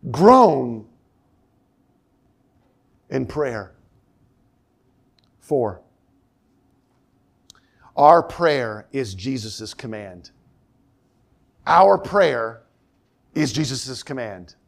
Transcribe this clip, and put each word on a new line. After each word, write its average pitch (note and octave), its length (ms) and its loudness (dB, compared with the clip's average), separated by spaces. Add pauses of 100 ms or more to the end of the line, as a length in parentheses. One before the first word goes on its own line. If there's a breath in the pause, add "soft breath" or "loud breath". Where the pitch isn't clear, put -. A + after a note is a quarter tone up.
(120)
Groan C#3+ 720 4 (2250)
in C3+ 160 -4
prayer. A#2 480 -6 (1700)
Four, A2+ 420 -4 (2250 soft breath)
our D#3+ 240 8
prayer C#3 720 -4
is A#2 240 -6
Jesus' A2 580 -10
command. G2+ 560 -16 (1400)
Our F#3 320 4
prayer B2+ 640 -2 (720)
is D3+ 180 -2
Jesus' C3 520 -8
command. G#2+ 520 -14 (120)